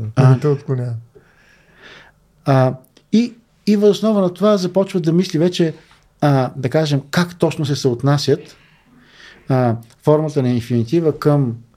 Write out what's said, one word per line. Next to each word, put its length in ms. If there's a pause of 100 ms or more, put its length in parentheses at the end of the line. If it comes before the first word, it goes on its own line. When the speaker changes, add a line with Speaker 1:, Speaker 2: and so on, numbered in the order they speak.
(160)
Speaker 1:
А. 140
Speaker 2:
Не 100
те 80
отклонява. 460 (1500)
Speaker 1:
А, 300 (380)
и, 220 (320)
и 100
въз 140
основа 300
на 140
това 220
започва 440
да 120
мисли 260
вече, 360 (460)
а, 360
да 140
кажем, 300 (100)
как 260
точно 300
се 100
съотнасят, 800 (920)
а, 280 (260)
формата 400
на 60
инфинитива 720
към, 360 (220)